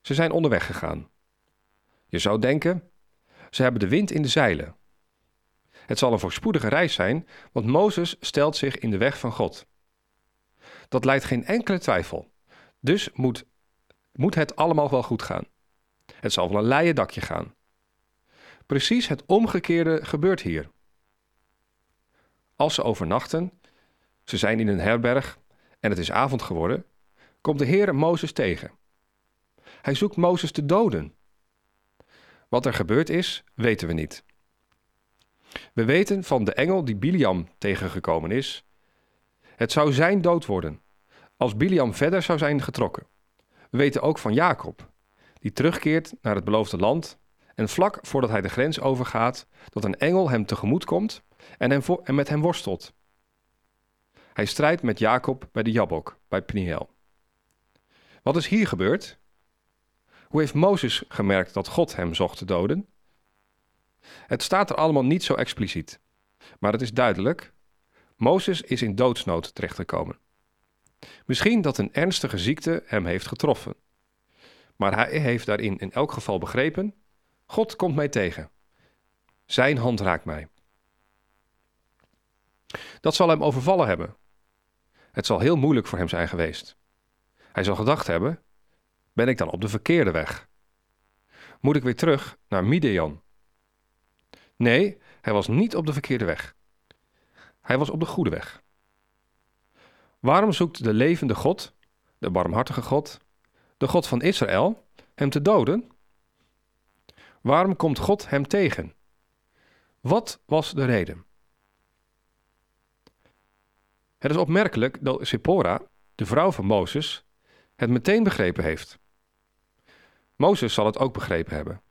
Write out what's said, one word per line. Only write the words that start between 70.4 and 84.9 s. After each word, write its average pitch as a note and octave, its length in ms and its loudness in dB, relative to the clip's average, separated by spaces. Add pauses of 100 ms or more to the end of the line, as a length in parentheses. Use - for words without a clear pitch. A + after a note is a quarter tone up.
Misschien G#3 340 2
dat - 180 -2
een G2+ 140 -2
ernstige D#3 460 -2
ziekte D3+ 480 -2
hem G2 200 -2
heeft F2 200 -4
getroffen. - 480 -2 (1000)
Maar G2 180 0
hij A#2+ 240 0
heeft A#2+ 280 0
daarin G#2 320 -2
in F#2+ 140 -8
elk C#3+ 200 -2
geval G#2 260 -4
begrepen: D#3 560 -2 (520)
"God A3 300 -4
komt E3+ 180 -2
mij D3 140 0
tegen. F2+ 420 -2 (920)
Zijn C3+ 340 2
hand A#2 220 -2
raakt F2+ 240 0
mij." D#2 240 -8 (2500)
Dat D#3 140 0
zal F3 140 4
hem D#3 160 4
overvallen D3 420 2
hebben. F2+ 300 -2 (960)